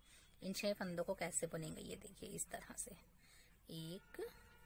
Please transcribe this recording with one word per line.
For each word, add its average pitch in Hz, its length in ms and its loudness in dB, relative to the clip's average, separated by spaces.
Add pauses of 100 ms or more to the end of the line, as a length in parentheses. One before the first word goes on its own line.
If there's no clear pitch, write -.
(420)
इन 190 100 2
छह 202 220 6
फंदों 175 300 4
को 190 120 4
कैसे 170 300 4
बुनेंगे, 160 360 0
ये - 160 -4
देखिए - 320 -8
इस 170 200 0
तरह - 260 -4
से - 140 -2 (800)
एक, 165 500 -4 (460)